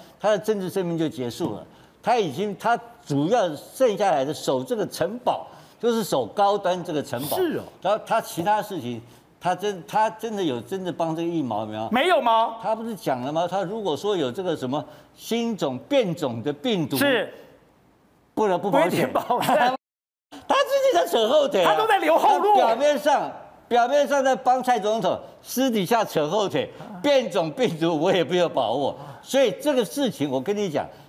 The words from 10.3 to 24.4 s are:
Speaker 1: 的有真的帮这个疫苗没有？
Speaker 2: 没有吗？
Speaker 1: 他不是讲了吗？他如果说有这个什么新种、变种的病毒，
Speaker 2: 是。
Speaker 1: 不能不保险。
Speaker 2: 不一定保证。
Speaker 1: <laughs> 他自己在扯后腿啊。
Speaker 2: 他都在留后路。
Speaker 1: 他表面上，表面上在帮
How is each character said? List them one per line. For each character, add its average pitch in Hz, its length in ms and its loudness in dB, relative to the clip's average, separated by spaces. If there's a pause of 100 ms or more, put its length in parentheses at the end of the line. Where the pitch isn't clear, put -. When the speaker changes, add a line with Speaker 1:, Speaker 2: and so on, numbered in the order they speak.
Speaker 1:
的 190 80 -2
有 123 160 -2
真 185 240 -8
的 170 80 -4
帮 160 240 -4
这 165 60 -4
个 170 60 -2
疫 170 120 -2
苗 110 240 -2
没 107 100 -10
有？ 110 160 -6
Speaker 2:
没 262 180 2
有 330 120 4
吗？ 226 420 2
Speaker 1:
他 214 140 -2
不 226 80 -8
是 226 100 -8
讲 135 280 -4
了 139 100 -4
吗？ 170 180 -2
他 196 120 -2
如 202 180 -6
果 175 160 -2
说 202 180 -2
有 143 160 0
这 151 120 -6
个 180 120 -2
什 131 140 -4
么 143 160 -4 (320)
新 233 400 -2
种、 135 220 -2 (100)
变 226 260 2
种 123 280 -4
的 147 100 -2
病 180 340 -2
毒， - 120 -2
Speaker 2:
是。 254 340 0 (1040)
Speaker 1:
不 214 140 2
能 175 120 0
不 202 100 -4
保 226 100 4
险。 330 100 4
Speaker 2:
不 - 60 -2
一 - 20 0
定 156 140 0
保 247 280 0
证。 - 160 2
Speaker 1:
<laughs> 254 180 2 (720)
他 - 100 2
自 539 360 2
己 - 0 -
在 339 140 4
扯 220 220 2
后 311 200 4
腿 190 160 2
啊。 - 80 6
Speaker 2:
他 - 80 2
都 440 60 2
在 415 120 4
留 320 200 4
后 - 200 4
路。 415 160 4
Speaker 1:
他 370 120 6
表 226 100 2
面 285 220 2
上， 220 320 2 (380)
表 233 180 4
面 285 200 4
上 277 160 2
在 262 120 4
帮 254 280 2